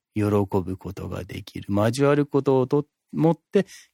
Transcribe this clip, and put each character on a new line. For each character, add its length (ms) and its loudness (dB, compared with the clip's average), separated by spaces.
喜 100 0
ぶ 540 0
こ 160 -12
と 160 -10
が 140 -8
で 180 -12
き 180 -14
る。 140 -6
交 340 2
わ 60 4
る 140 2
こ 160 0
と 160 2
を 80 0
と-、 180 0
も 200 2
っ 80 -4
て 140 2